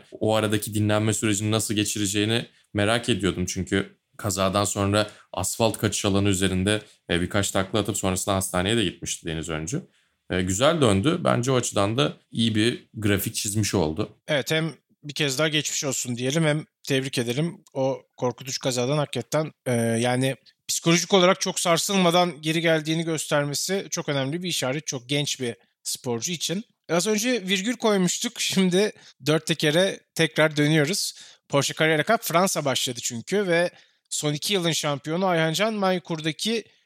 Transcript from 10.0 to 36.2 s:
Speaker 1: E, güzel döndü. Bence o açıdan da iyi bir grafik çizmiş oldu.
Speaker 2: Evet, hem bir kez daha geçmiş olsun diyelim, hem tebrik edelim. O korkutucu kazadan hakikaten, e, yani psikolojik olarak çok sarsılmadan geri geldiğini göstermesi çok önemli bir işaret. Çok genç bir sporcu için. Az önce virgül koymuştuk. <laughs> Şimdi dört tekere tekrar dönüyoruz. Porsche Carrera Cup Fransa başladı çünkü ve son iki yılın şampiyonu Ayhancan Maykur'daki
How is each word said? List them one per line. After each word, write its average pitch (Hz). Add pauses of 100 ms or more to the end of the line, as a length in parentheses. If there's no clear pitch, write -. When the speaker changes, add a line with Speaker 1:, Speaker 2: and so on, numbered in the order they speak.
Speaker 1:
E, 92
güzel 127
döndü. 110
Bence 123
o 131
açıdan 110
da 147 (180)
iyi 113
bir 113
grafik 104
çizmiş 101
oldu. 80 (180)
Speaker 2:
Evet, 147
hem 160 (300)
bir 147
kez 139
daha 156
geçmiş 147
olsun 123
diyelim, 139
hem 151 (180)
tebrik 135
edelim. 127 (160)
O 135 (160)
korkutucu 127
kazadan 127
hakikaten, 147 (140)
e, 131
yani 120 (320)
psikolojik 170
olarak 185
çok -
sarsılmadan 180
geri 160
geldiğini 160
göstermesi 156
çok 165
önemli 143
bir 185
işaret. 139
Çok 123
genç 143
bir 120 (280)
sporcu 120
için. 180 (240)
Az 170
önce 214
virgül 196
koymuştuk. 208
<laughs> -
Şimdi 190 (340)
dört 156
tekere 165 (160)
tekrar 156
dönüyoruz. 147 (360)
Porsche 139
Carrera 156
Cup 220
Fransa 170
başladı 127
çünkü 185
ve 170 (400)
son 147
iki 143
yılın 170
şampiyonu 156
Ayhancan 170
Maykur'daki 185 (220)